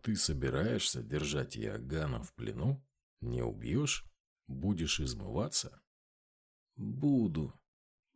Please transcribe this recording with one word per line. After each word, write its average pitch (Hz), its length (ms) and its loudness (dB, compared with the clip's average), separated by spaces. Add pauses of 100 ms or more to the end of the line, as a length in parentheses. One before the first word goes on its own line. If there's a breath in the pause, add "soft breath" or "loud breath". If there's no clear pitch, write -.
ты 107 140 2
собираешься 73 840 2
держать 143 540 -2
Иоганна 120 680 -2
в - 120 -12
плену? 120 500 -2 (360)
Не 120 220 -2
убьешь? 117 640 0 (440)
Будешь 80 520 0
измываться?» 98 800 0 (960)
«Буду». 110 800 2 (600)